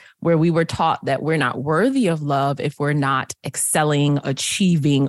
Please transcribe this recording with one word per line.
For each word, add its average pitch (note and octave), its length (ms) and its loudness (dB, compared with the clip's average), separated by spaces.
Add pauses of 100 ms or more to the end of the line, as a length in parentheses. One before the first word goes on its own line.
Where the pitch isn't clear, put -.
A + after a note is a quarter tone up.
(200)
where E3 180 2
we E3+ 120 4
were E3 140 2
taught - 400 -2
that C3+ 180 -2
we're D#3+ 140 0
not C3 260 -2
worthy G#3 440 0
of D#3+ 160 0
love C#3 380 0
if D3 200 -6
we're D3 140 0
not C3+ 400 -2 (100)
excelling, D3 800 0
achieving, C#3+ 840 2